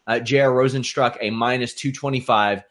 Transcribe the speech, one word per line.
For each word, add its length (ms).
Uh, 140
J 200
R 100
Rosenstruck, 720
a 80
minus 460
two 180
twenty-five. 800